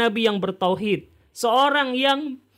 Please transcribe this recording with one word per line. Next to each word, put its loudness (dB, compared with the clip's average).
Nabi 0
yang 0
bertauhid, -2
seorang 0
yang, -2